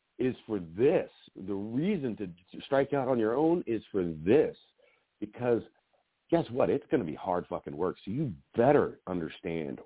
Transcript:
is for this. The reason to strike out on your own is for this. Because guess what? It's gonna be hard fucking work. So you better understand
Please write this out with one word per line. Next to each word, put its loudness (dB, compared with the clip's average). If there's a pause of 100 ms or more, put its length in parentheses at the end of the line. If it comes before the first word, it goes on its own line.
(180)
is 0 (100)
for -2 (160)
this. 2 (360)
The -4
reason -2
to -6 (360)
strike 2
out 0
on 2
your 2
own 2
is -2
for 0 (200)
this. 4 (640)
Because -2 (680)
guess 2
what? 2
It's 0
gonna 2
be -6
hard -4
fucking -8
work. -2
So -8
you -4 (240)
better 4
understand -6